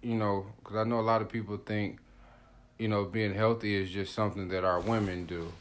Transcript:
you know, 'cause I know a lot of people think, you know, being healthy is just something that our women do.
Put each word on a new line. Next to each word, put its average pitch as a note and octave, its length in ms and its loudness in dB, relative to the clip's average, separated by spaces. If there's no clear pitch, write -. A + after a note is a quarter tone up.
you A#2 120 -2
know, G2+ 300 2
'cause - 140 -6
I A2 80 4
know A#2 160 2
a A2 80 2
lot A2+ 140 6
of G#2+ 80 -6
people G#2 260 -4
think, G#2 440 -4
you A2 100 -2
know, G2+ 180 2
being G#2 260 0
healthy A2 440 2
is F#2+ 140 0
just G2 220 -4
something G2+ 360 -2
that F#2 140 -2
our F2+ 180 4
women F#2+ 440 0
do. E2+ 260 -6